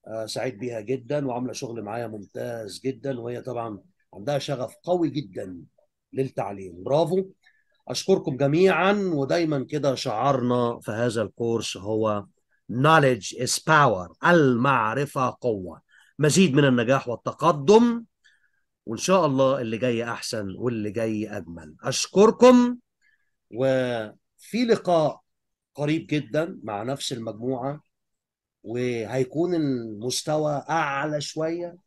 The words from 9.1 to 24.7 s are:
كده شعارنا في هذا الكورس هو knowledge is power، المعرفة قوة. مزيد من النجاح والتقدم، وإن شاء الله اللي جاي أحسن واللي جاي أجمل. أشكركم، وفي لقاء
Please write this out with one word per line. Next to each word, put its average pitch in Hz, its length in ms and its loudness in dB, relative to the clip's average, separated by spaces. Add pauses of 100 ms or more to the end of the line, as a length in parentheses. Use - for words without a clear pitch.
كده 139 300 -2
شعارنا 123 840 0
في - 100 -10
هذا 113 320 -2
الكورس 113 540 -4
هو 104 480 -2 (480)
knowledge 131 640 4
is - 220 -4
power، 135 680 2
المعرفة 131 1120 2
قوة. 95 420 -6 (360)
مزيد 151 360 4
من 147 100 6
النجاح 127 440 2
والتقدم، 180 960 4 (840)
وإن 113 120 -6
شاء 180 280 2
الله 135 340 2
اللي 113 180 -4
جاي 117 260 0
أحسن 107 540 -8
واللي 107 320 -4
جاي 107 460 -4
أجمل. 82 460 -14
أشكركم، 233 920 6 (760)
وفي 127 1120 -2
لقاء 170 560 2 (540)